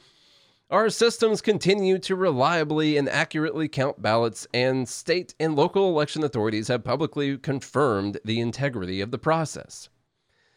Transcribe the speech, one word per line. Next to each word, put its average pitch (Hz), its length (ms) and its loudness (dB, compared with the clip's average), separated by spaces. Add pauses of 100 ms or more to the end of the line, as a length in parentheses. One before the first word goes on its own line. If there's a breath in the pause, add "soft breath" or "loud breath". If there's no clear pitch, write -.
(680 soft breath)
"Our 208 220 2
systems 226 500 2
continue 190 560 2
to 185 180 -4
reliably 156 840 2
and 139 120 0
accurately 156 580 -2
count 139 320 -2
ballots, 113 540 0
and 127 340 2
state - 520 -4
and 156 160 0
local 180 340 4
election 156 340 0
authorities 110 440 -2
have 123 160 0
publicly 139 560 -2
confirmed 117 840 -2
the 113 160 -2
integrity 113 640 -4
of 107 80 -4
the 127 80 -6
process." - 720 -4 (680)